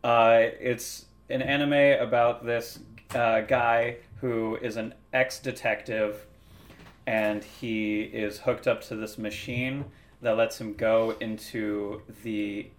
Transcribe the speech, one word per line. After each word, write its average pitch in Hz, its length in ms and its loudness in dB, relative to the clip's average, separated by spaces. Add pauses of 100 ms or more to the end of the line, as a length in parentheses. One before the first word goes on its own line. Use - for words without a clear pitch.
Uh, 113 420 8 (120)
it's - 460 -6 (260)
an 131 120 -2
anime 143 600 4
about 117 420 2
this, 117 360 -4 (340)
uh, 113 280 4
guy 117 520 2 (260)
who 113 400 -2
is 113 160 -6
an 110 160 -6 (200)
ex-detective, 110 1120 -2 (800)
and 107 380 0
he 107 580 -4
is 110 380 -6
hooked - 260 -2
up 117 140 0
to - 160 -12
this 107 200 -10
machine 127 680 -6 (360)
that 113 160 2
lets 113 240 0
him 107 140 -8
go 110 460 2
into 107 800 -6 (220)
the 104 420 -6 (120)